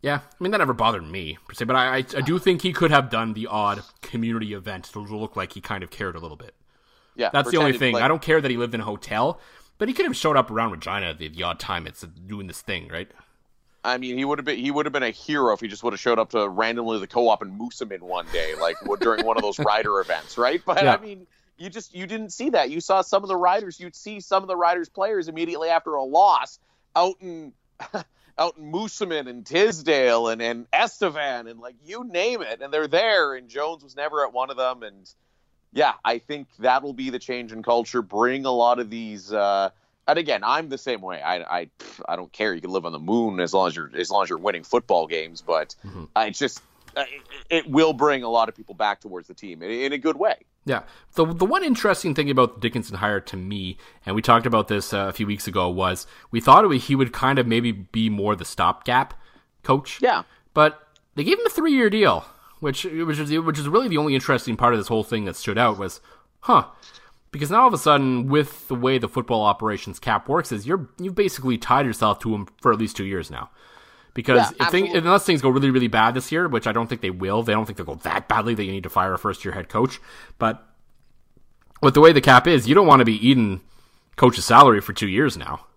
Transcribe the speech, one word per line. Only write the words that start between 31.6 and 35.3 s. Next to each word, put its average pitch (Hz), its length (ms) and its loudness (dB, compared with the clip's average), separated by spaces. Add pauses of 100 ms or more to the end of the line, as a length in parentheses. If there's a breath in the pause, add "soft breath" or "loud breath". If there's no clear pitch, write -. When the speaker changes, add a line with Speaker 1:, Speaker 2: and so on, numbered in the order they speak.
Speaker 2:
you 208 220 -14
name 214 380 -4
it, 113 180 -8
and 139 140 -12
they're 151 120 0
there, 170 480 2
and 123 140 -16
Jones 143 340 -8
was 135 140 -20
never 147 300 -2
at 113 80 -8
one 127 160 -4
of 127 80 -10
them, 127 240 -4
and 98 280 -20 (600)